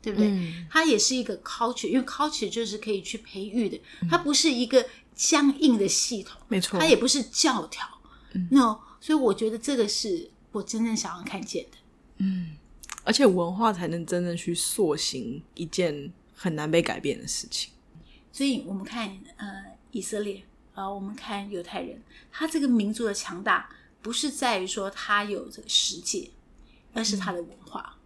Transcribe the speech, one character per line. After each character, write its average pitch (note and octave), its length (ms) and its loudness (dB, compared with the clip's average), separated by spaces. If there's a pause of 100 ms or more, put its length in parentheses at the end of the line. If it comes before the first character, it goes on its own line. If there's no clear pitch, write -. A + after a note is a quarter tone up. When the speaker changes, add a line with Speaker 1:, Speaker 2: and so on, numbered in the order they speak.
Speaker 1:
对 G#3+ 100 -4
不 G3+ 80 0
对？ G#3+ 80 6
Speaker 2:
嗯。 F3 420 -2
Speaker 1:
它 D#4+ 140 4
也 B3 160 6
是 - 160 2
一 B3 80 0
个 G3 180 -6
culture， - 460 -2
因 A#3 100 4
为 B3+ 80 2
culture D4+ 440 -2
就 A#3 160 -2
是 G3+ 120 -6
可 G#3+ 140 -6
以 G3 100 -2
去 - 180 -8
培 G3+ 260 -10
育 G#3 240 0
的， D#3+ 100 -6 (220)
Speaker 2:
嗯。 E3+ 80 0
Speaker 1:
它 E4+ 80 4
不 D4+ 160 2
是 D4+ 180 4
一 B3 140 2
个 A#3+ 200 6 (300)
僵 C#4+ 440 4
硬 C4 180 8
的 G3 100 2
系 G3 360 0
统， - 260 -18
Speaker 2:
没 G3 100 2
错。 F#3 180 0
Speaker 1:
它 D#4 80 4
也 D#4 100 10
不 A#3+ 120 0
是 C4 160 2
教 A3 440 0
条。 - 200 -10 (460)
Speaker 2:
嗯。 F3+ 180 -2
Speaker 1:
No， B3+ 280 6 (200)
所 D#4 160 2
以 - 20 4
我 A#3+ 160 6
觉 A3 160 0
得 A3+ 80 -4
这 C4+ 200 0
个 G#3 100 2
是 F#3+ 440 -2 (200)
我 G3+ 100 -4
真 A3 220 -4
正 A3 140 0
想 F3 200 -6
要 F3 60 -14
看 F#3+ 180 -8
见 - 300 -6
的。 - 60 -20 (400)
Speaker 2:
嗯， F3+ 400 -2 (480)
而 A3+ 80 0
且 C#4 120 4
文 F3+ 280 4
化 A3 180 2
才 F3 160 -4
能 E3+ 180 -4
真 F3 200 0
正 E3+ 100 -2
去 E3+ 180 -4
塑 E3 440 0
形 B2+ 440 -6 (120)
一 E3 120 -8
件 D3+ 460 -2 (240)
很 F3 200 -4
难 D3+ 140 -4
被 E3 120 6
改 - 180 -2
变 C#3+ 180 -2
的 - 80 -14
事 - 240 -6
情。 - 220 -6 (640)
Speaker 1:
所 C#4 120 -2
以 B3+ 220 0
我 G3 60 -6
们 F#3+ 100 -6
看， G#3 340 -8 (200)
呃， G3 260 -12 (280)
以 G3+ 100 -6
色 G#3 180 -6
列， G3 240 -6 (320)
然 G3 100 -6
后 G3 80 -6
我 G3 60 -8
们 G3+ 160 -8
看 G3+ 340 -8
犹 F3+ 140 -8
太 F3+ 180 -10
人， - 200 -12 (300)
他 - 140 -6
这 D#4+ 140 -2
个 C#4 80 2
民 G#3+ 260 4
族 A#3 120 -4
的 G3+ 80 0
强 F#3+ 280 -8
大 G3 280 0 (320)
不 A3+ 100 -8
是 C#4 180 -2
在 A#3+ 280 0
于 F#3 100 -4
说 G3 220 -4
他 G#3 340 0
有 G#3 260 -6
这 - 120 -16
个 - 80 -18
十 - 300 0
诫， - 320 -6 (640)
而 A3+ 100 -2
是 G3+ 140 0
他 F#3+ 140 -4
的 F3 100 -4
文 E3 80 -12 (160)
化 - 400 -14